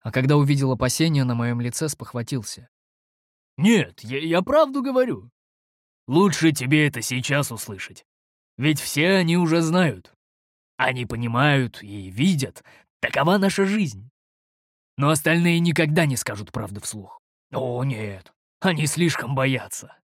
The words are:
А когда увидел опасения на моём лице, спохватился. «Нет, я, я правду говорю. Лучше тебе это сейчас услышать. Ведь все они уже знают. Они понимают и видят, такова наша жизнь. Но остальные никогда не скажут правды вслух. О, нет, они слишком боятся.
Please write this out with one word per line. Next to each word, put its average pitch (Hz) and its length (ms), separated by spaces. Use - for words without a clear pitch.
А 110 120
когда 131 240
увидел 139 360
опасения 139 520
на 123 100
моём 120 260
лице, 120 280
спохватился. 120 800
«Нет, 190 420
я, 123 180
я 165 240
правду 277 400
говорю. 247 480
Лучше 160 460
тебе 147 340
это 120 160
сейчас 135 480
услышать. 104 560
Ведь 143 240
все 175 360
они 170 200
уже 170 240
знают. 160 540
Они 127 300
понимают 120 760
и 101 280
видят, 131 520
такова 147 380
наша 196 280
жизнь. 139 420
Но 143 140
остальные 170 500
никогда 165 460
не 135 100
скажут 104 360
правды 101 280
вслух. - 400
О, 123 320
нет, 107 480
они 156 260
слишком 143 480
боятся. 135 720